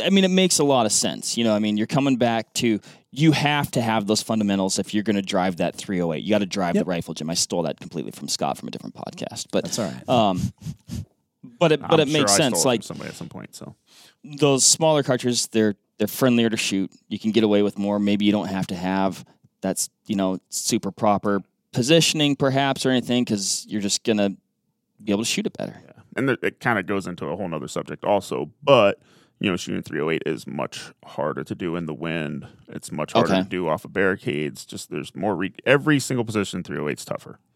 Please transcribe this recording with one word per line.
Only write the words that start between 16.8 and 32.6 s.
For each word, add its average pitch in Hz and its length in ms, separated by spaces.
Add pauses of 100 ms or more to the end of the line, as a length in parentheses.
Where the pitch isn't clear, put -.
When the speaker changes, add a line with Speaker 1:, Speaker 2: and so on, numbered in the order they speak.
Speaker 1:
You 104 100
can 110 120
get 110 120
away 104 180
with 101 160
more. 104 220
Maybe 101 260
you 104 60
don't 98 160
have 95 200
to 95 80
have 92 480 (380)
that's, - 280 (180)
you 107 80
know, 95 240 (100)
super - 420
proper 101 500 (320)
positioning, 147 640
perhaps, 135 500
or 131 60
anything, 123 340
'cause 101 420
you're 107 140
just 98 220
gonna 104 260 (720)
be 104 80
able 101 120
to 120 60
shoot 208 160
it - 120
better. - 280
Speaker 3:
Yeah. - 60 (240)
And 135 140
there, 120 140
it - 160
kinda 110 240
goes 95 240
into 87 200
a 78 80
whole 95 120
nother 76 200
subject - 380
also, 95 460 (100)
but, 110 380 (400)
you 104 100
know, 90 80
shooting 92 240
three - 200
oh 78 80
eight 80 160
is 73 200
much - 460 (140)
harder 71 380
to 92 120
do 87 200
in 87 120
the 76 60
wind. 76 520 (220)